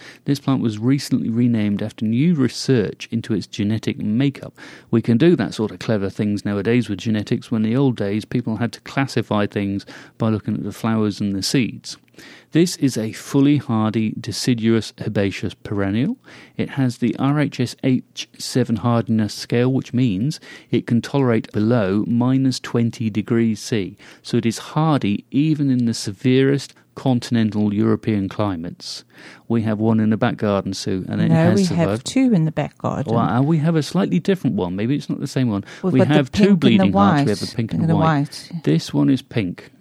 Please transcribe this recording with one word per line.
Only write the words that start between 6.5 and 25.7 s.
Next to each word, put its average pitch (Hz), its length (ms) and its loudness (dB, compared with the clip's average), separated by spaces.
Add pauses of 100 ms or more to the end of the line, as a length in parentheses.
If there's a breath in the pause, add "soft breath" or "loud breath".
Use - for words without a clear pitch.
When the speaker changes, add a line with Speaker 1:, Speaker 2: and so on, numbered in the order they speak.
Speaker 1:
with 98 120 -4
genetics. 110 500 -2
When 110 160 0
in 107 60 0
the 120 60 0
old 135 180 2
days, 101 300 -2
people 117 320 -4
had 117 160 -2
to - 80 -18
classify 110 680 -2
things 98 380 -4 (340 loud breath)
by 113 100 0
looking 107 240 -2
at 69 100 -6
the 98 100 -8
flowers 110 460 -2
and 101 140 -2
the 98 80 -4
seeds. - 560 -2 (540 loud breath)
This 175 260 2
is 135 200 0
a 113 140 -4
fully 139 460 2
hardy, 110 640 0
deciduous, 113 720 0 (120)
herbaceous 101 480 -2
perennial. 107 640 -2 (380 loud breath)
It - 160 -4
has 127 260 -2
the 117 200 0
R 143 240 0
H - 180 -4
S 123 240 -2
H - 540 -2
seven 120 400 -2
hardiness 113 560 0
scale, 123 380 0
which 135 220 -2
means 120 460 0 (320 loud breath)
it 117 160 0
can 117 140 2
tolerate 120 500 0
below 104 560 2
minus 127 540 0
twenty 117 480 -2
degrees 113 500 0
C. 104 380 -4 (240 loud breath)
So - 160 -2
it 110 80 0
is 113 140 0
hardy 147 720 0
even 147 380 2
in 123 160 2